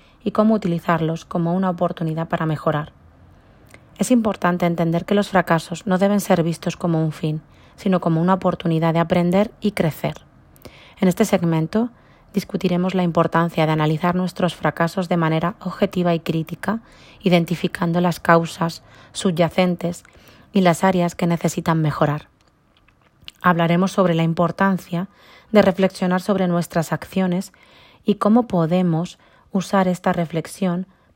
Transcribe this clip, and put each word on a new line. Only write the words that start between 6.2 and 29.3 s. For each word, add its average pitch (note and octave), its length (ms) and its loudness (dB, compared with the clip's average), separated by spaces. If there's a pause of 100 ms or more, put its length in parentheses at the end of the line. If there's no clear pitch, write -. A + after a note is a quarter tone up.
ser F3 200 2
vistos E3 360 -4
como E3 260 0
un D#3+ 80 -2
fin, D#3 300 -4 (340)
sino F#3 240 0
como E3 220 0
una F#3 140 2
oportunidad E3+ 580 0
de E3 60 2
aprender F3 600 2
y G#3 120 -2
crecer. D#3 540 -4 (760)
En F#3+ 80 4
este G3+ 160 2
segmento, E3+ 640 0 (440)
discutiremos F3+ 640 -2
la F#3 80 0
importancia E3 640 2
de D#3 80 2
analizar D#3 420 0
nuestros F3+ 400 -2
fracasos E3+ 540 -2
de F3+ 80 0
manera D#3+ 420 0
objetiva F3+ 540 -2
y E3 80 -2
crítica, E3+ 580 -4 (420)
identificando E3+ 800 0
las F3 220 0
causas E3 640 0 (280)
subyacentes F3 920 -2 (500)
y G3 80 2
las F3+ 240 2
áreas F3+ 300 2
que F3 120 -2
necesitan E3 540 -2
mejorar. D3 460 -2 (1160)
Hablaremos E3+ 500 2
sobre F3+ 220 2
la E3 100 0
importancia F3 840 -2 (440)
de G#3+ 100 6
reflexionar F#3 600 0
sobre F#3+ 260 0
nuestras E3+ 440 -2
acciones F#3 640 -2 (500)
y G3+ 120 0
cómo A3+ 320 2
podemos E3+ 720 0 (320)